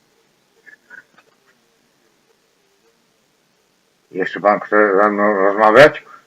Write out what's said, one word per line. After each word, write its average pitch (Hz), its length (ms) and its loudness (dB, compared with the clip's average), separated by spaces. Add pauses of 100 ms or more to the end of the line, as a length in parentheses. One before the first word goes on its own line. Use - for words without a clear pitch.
(4000)
Jeszcze - 280 -8
pan 95 200 0
chce 104 420 -2
ze 104 80 0
mną 104 240 -2
rozmawiać? 107 720 2 (240)